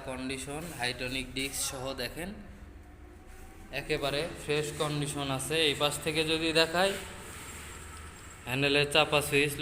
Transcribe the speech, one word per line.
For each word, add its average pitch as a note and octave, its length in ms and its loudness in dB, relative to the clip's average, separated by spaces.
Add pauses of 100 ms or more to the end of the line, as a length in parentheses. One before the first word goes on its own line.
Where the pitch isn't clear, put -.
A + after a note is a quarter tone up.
কন্ডিশন, C3 520 -4 (180)
হাইড্রোলিক B2 480 -2 (100)
ডিস্ক C#3 220 -2 (100)
সহ C3 140 -8 (200)
দেখেন, D#3 260 -6 (1500)
একেবারে C#3+ 400 0 (220)
ফ্রেশ D3 240 2 (140)
কন্ডিশন C#3+ 460 0 (100)
আছে। D3+ 180 -2 (120)
এই C#3 140 4
পাশ D3 120 4 (120)
থেকে D#3+ 160 2 (100)
যদি D#3+ 200 2 (100)
দেখাই, F3 300 4 (1600)
হ্যান্ডেলের C#3 460 4
চাপা D3 340 6
সুইচ, C#3+ 340 4